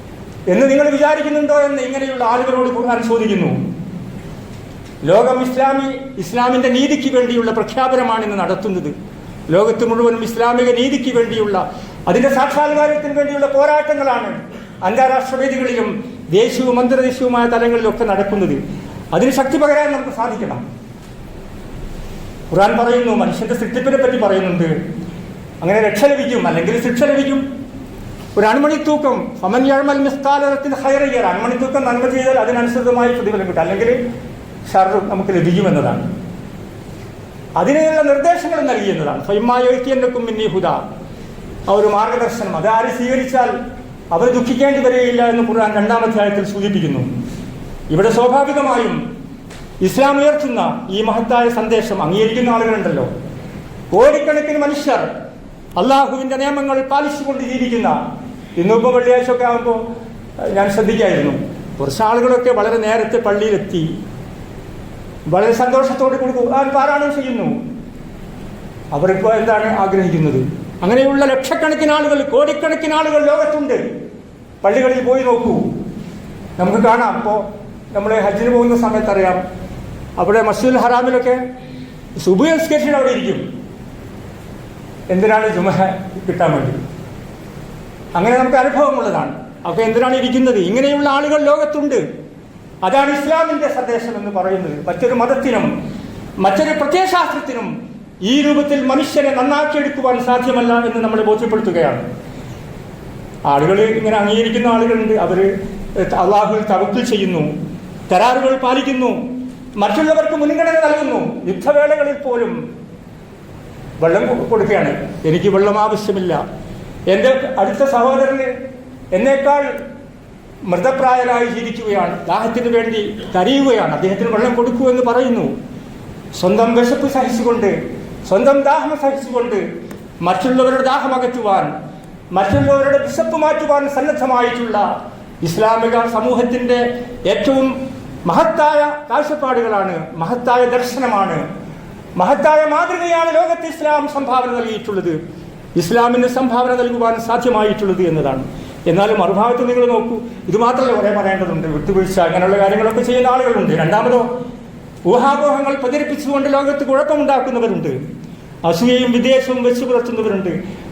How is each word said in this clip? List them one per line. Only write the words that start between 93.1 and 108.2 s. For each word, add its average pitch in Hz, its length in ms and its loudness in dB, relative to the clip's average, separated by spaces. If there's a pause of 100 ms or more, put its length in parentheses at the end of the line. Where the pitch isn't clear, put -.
ഇസ്ലാമിന്റെ 311 460 0
സന്ദേശം 233 480 -4
എന്ന് 202 140 -8
പറയുന്നത്. 180 560 -4
മറ്റൊരു 233 280 0
മതത്തിനും 240 800 0 (440)
മറ്റൊരു 294 460 2
പ്രത്യയശാസ്ത്രത്തിനും 302 1080 -2 (320)
ഈ 262 200 4
രൂപത്തിൽ 285 440 2
മനുഷ്യനെ 277 480 2
നന്നാക്കിയെടുക്കുവാൻ 285 920 0
സാധ്യമല്ല 247 480 2
എന്ന് 233 240 0
നമ്മളെ 220 260 0
ബോധ്യപ്പെടുത്തുകയാണ്. 208 920 0 (1300)
ആളുകൾ 156 340 4
ഇങ്ങനെ 220 360 2
അംഗീകരിക്കുന്ന 220 500 2
ആളുകളുണ്ട്, 226 480 2
അവര് 185 440 2 (400)
അള്ളാഹുവിൽ 202 640 2
തവക്കുൽ 202 420 0
ചെയ്യുന്നു, 170 720 -2 (360)
കരാറുകൾ 262 440 4